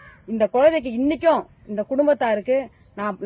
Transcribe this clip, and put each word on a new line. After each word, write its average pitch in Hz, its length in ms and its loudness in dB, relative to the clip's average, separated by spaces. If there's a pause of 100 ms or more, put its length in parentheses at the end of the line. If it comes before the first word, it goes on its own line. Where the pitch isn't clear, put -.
(260)
இந்த 214 200 -2
குழந்தைக்கு 269 440 2
இன்னைக்கும் 277 520 0 (260)
இந்த 208 140 -6
குடும்பத்தாருக்கு 262 760 0 (380)
நான், 202 300 -6